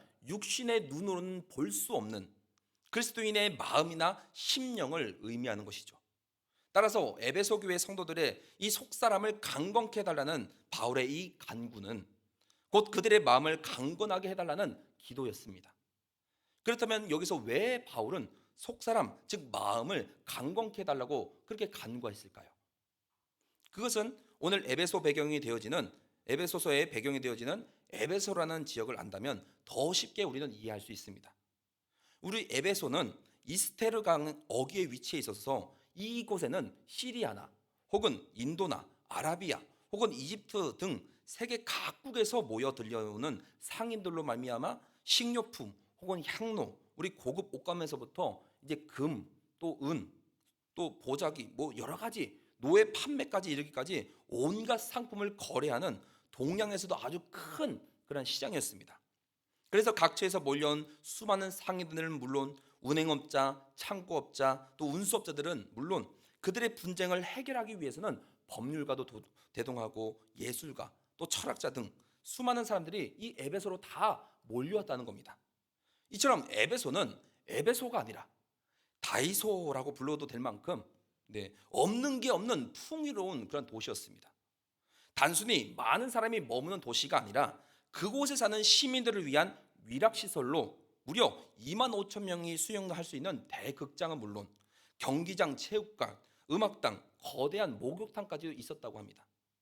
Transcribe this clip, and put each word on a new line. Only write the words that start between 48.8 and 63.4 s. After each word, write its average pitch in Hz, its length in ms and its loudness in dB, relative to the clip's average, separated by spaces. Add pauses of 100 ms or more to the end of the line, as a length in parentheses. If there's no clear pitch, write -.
금, 135 440 -4 (280)
또 165 240 -4
은, 135 300 -2 (640)
또 165 240 -4
보자기, 143 540 -2
뭐 139 240 -4
여러 120 200 -6
가지 220 420 -6 (200)
노예 214 340 8
판매까지 262 580 -2
이르기까지 143 640 -4 (160)
온갖 214 500 2
상품을 208 580 -4
거래하는 127 640 0 (300)
동양에서도 190 640 0
아주 - 240 -6 (100)
큰 - 500 -4 (260)
그런 143 180 -4
시장이었습니다. 127 760 -4 (680)
그래서 214 240 6
각처에서 180 460 4
몰려온 147 460 2 (140)
수많은 196 500 -2
상인들은 160 640 -4
물론 139 440 -2 (240)
운행업자, 139 840 2 (120)